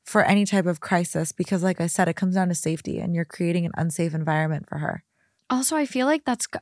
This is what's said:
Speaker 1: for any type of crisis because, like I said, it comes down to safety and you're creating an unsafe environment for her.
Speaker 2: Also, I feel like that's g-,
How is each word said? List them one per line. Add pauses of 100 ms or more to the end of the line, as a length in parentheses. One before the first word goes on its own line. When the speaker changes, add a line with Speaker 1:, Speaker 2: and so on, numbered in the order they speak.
Speaker 1:
for
any
type
of
crisis
because,
like
I
said,
it
comes
down
to
safety
and
you're
creating
an
unsafe
environment
for
her. (440)
Speaker 2:
Also,
I
feel
like
that's
g-,